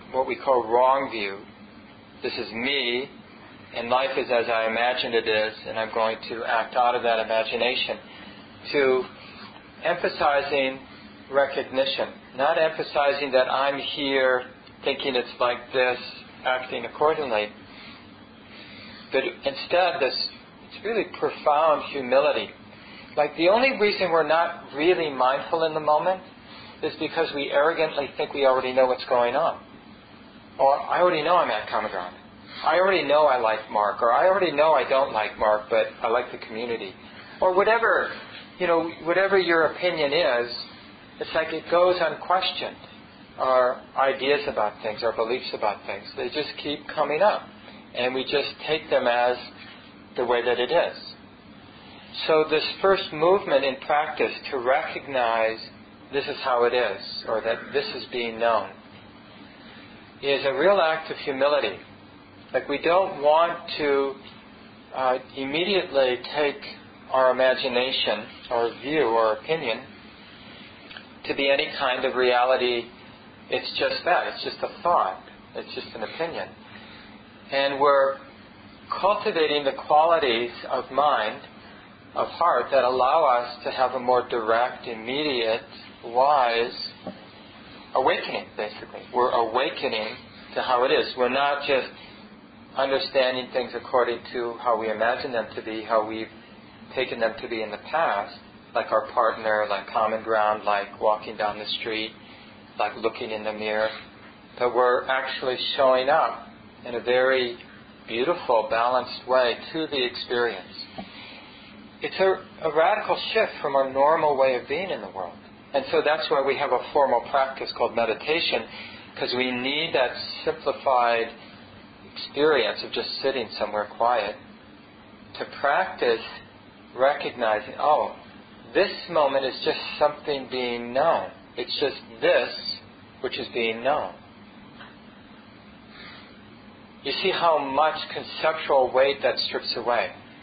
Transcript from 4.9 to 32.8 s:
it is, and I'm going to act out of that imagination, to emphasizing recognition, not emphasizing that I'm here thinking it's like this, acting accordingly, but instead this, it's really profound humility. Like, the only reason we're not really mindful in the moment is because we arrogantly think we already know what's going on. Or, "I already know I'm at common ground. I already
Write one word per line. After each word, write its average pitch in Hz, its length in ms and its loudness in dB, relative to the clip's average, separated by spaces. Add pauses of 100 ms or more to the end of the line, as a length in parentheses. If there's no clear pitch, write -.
it 113 140 2
is, 107 260 2 (140)
and 117 100 -6
I'm 110 160 -4
going 113 240 0 (120)
to 117 160 -6
act 117 300 -2
out 120 200 4
of 117 80 -2
that 117 160 2
imagination, 113 800 0 (760)
to 131 320 4 (800)
emphasizing 143 960 0 (500)
recognition, 131 840 0 (240)
not 151 200 2
emphasizing 147 760 0
that 127 200 4
I'm 139 280 0
here 131 640 0 (420)
thinking 139 300 -2
it's 120 120 -2 (120)
like 123 180 0 (160)
this, 127 240 2 (480)
acting 127 400 -4
accordingly, 131 640 0 (1600)
but 131 120 2
instead 170 760 0
this, 127 160 0 (540)
it's - 160 -12
really 208 220 -2 (120)
profound 151 720 2
humility. 131 600 2 (680)
Like, 147 180 0
the 170 140 4
only 240 320 4
reason 190 300 2
we're 160 160 4
not 165 360 2 (120)
really 165 340 4
mindful 139 560 0
in 156 80 0
the 156 80 0
moment 160 400 2 (640)
is 156 160 -2
because 156 360 -2
we 139 160 -4
arrogantly 151 640 0
think 151 180 -6
we 139 120 2
already 131 260 4
know 131 140 6
what's 127 240 0
going 120 260 2
on. 147 260 0 (960)
Or, 139 220 4
"I 147 220 -2
already 175 200 2
know 165 140 2
I'm 147 160 2
at 107 160 -4
common 107 240 -4
ground. 90 240 -8 (480)
I 160 160 4
already 185 240 2